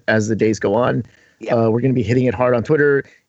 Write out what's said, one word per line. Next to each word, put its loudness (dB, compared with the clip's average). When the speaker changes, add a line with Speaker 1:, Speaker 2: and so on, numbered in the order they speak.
Speaker 1:
as 0
the -2
days 0
go -2
on. 0
Speaker 2:
Yep. -6
Speaker 1:
Uh, 2
we're 0
gonna 0
be 0
hitting 0
it 0
hard 0
on 0
Twitter. 2